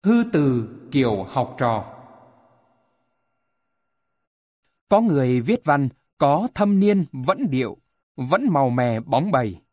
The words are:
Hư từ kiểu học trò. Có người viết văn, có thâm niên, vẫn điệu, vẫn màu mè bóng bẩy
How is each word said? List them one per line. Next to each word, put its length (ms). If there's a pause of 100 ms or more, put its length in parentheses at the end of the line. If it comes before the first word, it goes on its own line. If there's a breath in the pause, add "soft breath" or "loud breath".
Hư 200 (100)
từ 360 (220)
kiểu 320
học 340
trò. 360 (3000)
Có 120
người 400
viết 240
văn, 240 (280)
có 380
thâm 240
niên, 320
vẫn 380
điệu, 280 (380)
vẫn 340
màu 200
mè 300
bóng 320
bẩy 300 (120)